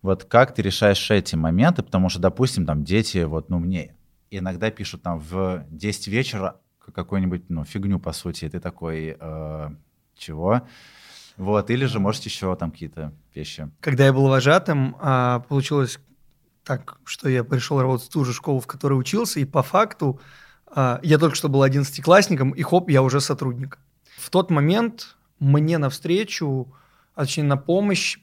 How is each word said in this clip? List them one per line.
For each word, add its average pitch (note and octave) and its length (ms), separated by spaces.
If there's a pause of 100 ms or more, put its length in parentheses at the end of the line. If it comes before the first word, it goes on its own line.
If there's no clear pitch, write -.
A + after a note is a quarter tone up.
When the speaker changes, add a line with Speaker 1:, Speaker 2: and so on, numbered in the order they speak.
Speaker 1:
Вот F#2+ 220
как B2+ 280
ты - 80
решаешь G2 500
эти F#2+ 260
моменты? F2+ 440
Потому F#2 280
что, F2 100
допустим, F#2+ 460
там D2+ 180
дети, F#2 400
вот, D#2 260
ну, F2 100
мне F2 360 (360)
иногда F#2+ 380
пишут G2 320
там F2 160
в F2+ 540
десять G2 380
вечера G#2+ 480 (200)
к-, - 140
какую-нибудь, F2+ 560
ну, D#2+ 160
фигню, G2 360
по F2+ 120
сути, - 320
и D#2 60
ты F2 100
такой, D#2+ 580
э, D#2 520 (480)
«Чего?» E2+ 500 (720)
Вот, G2+ 320
или B2+ 160
же, A2+ 160
может, G#2+ 240
ещё F#2 300
там E2 160
какие-то D2+ 420 (200)
вещи. D2+ 360 (100)
Speaker 2:
Когда C#3 260
я C3+ 60
был C3+ 160
вожатым, C#3 720
а, B2 480
получилось C#3 520 (680)
так, - 400
что - 240
я B2 160
пришёл C3+ 340
работать B2+ 280
в - 40
ту C#3+ 140
же B2 80
школу, C3+ 260
в - 80
которой C3+ 320
учился, G3+ 400
и C3+ 60
по C3+ 180
факту, F#3 560 (480)
а, B2+ 340
я D3 160
только D3 200
что D#3 100
был C#3 160
одиннадцатиклассником, C#3 880
и D3 100
хоп, F3 280
я C3+ 140
уже C3 180
сотрудник. C3+ 580 (380)
В - 120
тот F3+ 220
момент F#3+ 640 (240)
мне D3+ 380
навстречу, D3 960 (420)
а D#3 60
точнее D3 240
на C#3 100
помощь F#3 680